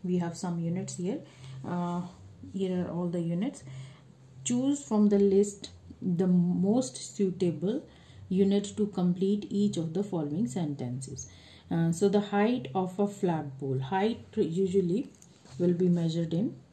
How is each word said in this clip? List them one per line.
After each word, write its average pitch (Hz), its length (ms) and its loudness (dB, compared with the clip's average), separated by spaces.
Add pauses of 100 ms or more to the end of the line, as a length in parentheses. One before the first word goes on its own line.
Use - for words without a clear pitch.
We 180 140 0
have 170 180 -2
some 175 240 -4
units 180 360 -4
here. 202 240 -4 (460)
Uh, 175 360 -4 (500)
here 185 320 -2
are - 60 -6
all 175 180 -4
the 170 120 -2
units. 175 440 -4 (800)
Choose 269 400 0
from 214 240 4
the 202 100 6
list 202 520 4 (300)
the 180 280 2
most 180 880 2
suitable 180 680 0 (440)
unit 196 480 2
to 208 100 2
complete 190 640 0
each 208 260 0
of 160 160 -4
the 190 120 -2
following 160 420 -2
sentences. 135 840 -6 (400)
Uh, 165 220 2
so 202 180 2
the 202 120 4
height 208 520 0
of 185 280 -2
a 202 80 4
flagpole. 143 720 -2
Height 196 440 -2 (120)
usually 185 760 2 (480)
will 175 160 4
be 180 140 4
measured 165 440 2
in 190 220 -2 (180)